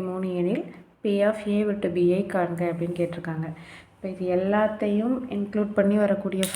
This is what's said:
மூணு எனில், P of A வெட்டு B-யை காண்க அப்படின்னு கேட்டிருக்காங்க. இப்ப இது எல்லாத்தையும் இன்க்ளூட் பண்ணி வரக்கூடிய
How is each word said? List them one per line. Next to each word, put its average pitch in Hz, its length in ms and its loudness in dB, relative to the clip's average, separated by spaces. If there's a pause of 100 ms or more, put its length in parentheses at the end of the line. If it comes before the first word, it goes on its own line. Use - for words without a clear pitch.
மூணு 185 220 -4 (120)
எனில், 214 220 0 (400)
P 202 120 2 (140)
of 214 100 0 (160)
A - 20 4 (120)
வெட்டு 202 280 -2
B-யை 180 240 4 (120)
காண்க 175 280 0 (100)
அப்படின்னு 170 280 -4
கேட்டிருக்காங்க. 170 480 -4 (460)
இப்ப - 200 -10
இது 185 120 -6 (140)
எல்லாத்தையும் 214 760 2 (220)
இன்க்ளூட் 202 400 -2
பண்ணி 202 260 4
வரக்கூடிய 196 420 0 (100)